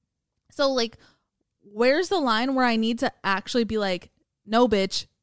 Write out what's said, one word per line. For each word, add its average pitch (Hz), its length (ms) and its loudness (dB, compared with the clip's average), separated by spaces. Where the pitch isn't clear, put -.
So, 277 220 0
like, 233 240 -4
where's 247 460 0
the 370 120 0
line 247 340 0
where 254 100 2
I 233 120 2
need 226 240 -2
to 254 120 -2
actually 202 400 -2
be 214 120 -4
like, 190 340 -4
"No, 226 220 4
bitch, 196 380 -2